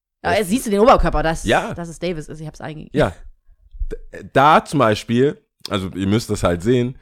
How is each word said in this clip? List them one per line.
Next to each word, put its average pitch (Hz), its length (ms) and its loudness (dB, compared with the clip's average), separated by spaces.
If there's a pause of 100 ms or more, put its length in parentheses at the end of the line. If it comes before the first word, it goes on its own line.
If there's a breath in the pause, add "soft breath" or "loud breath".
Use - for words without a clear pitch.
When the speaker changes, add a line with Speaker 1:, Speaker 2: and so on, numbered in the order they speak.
(240)
Speaker 1:
Ja, 175 60 -2
Speaker 2:
Wer - 40 2
Speaker 1:
jetzt 214 100 2
Speaker 2:
ist 170 60 -6
Speaker 1:
siehst 254 180 -2
du - 40 -4
den 196 80 2
Oberkörper, 175 440 4
dass, 160 220 -4
Speaker 2:
Ja. 185 280 0
Speaker 1:
dass 170 160 -10
es 156 100 -16
Davis 170 300 -6
ist. 156 120 -14
Ich 156 60 -14
hab's - 140 -18
eingegeben. 147 360 -12
Speaker 2:
Ja. 117 160 2 (800)
D-, - 320 -14 (100)
da 151 320 6
zum 156 140 -2
Beispiel, 120 640 2 (280)
also 95 220 -4
ihr 95 160 -4
müsst 110 220 0
das 101 140 -4
halt 87 180 0
sehen, 123 400 0